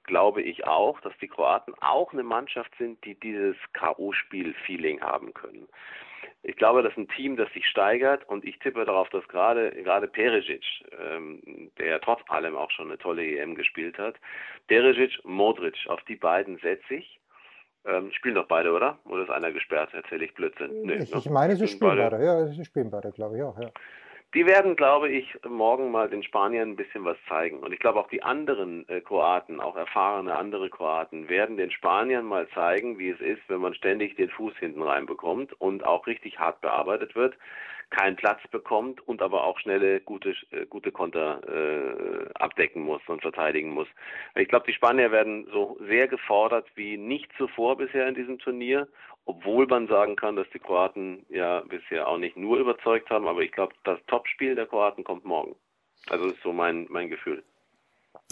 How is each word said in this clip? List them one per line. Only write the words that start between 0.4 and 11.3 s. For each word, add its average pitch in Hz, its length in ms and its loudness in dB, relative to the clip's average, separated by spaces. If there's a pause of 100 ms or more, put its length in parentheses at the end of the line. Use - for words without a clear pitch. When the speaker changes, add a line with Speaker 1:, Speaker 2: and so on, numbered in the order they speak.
Speaker 1:
ich - 260 -6
auch, 98 340 4
dass 92 200 -10
die 98 60 -8
Kroaten 85 540 2
auch 143 320 2
eine 135 100 -2
Mannschaft 117 540 -4
sind, 117 280 -8
die 104 140 -12
dieses 101 360 -2 (180)
K-O-Spiel-Feeling 85 1300 -4
haben - 320 -4
können. - 340 -18 (760)
Ich - 140 -8
glaube, 117 280 6
das 110 100 -2
ist - 40 -20
ein 104 120 -6
Team, 135 260 -4
das 113 160 -2
sich - 160 -4
steigert, 120 600 2
und 101 160 -6
ich 104 140 -12
tippe 113 260 -2
darauf, 95 240 2
dass 95 180 -4
gerade, 113 440 2 (120)
gerade 98 240 2
Perisic, 107 560 0 (340)
ähm, 78 800 -12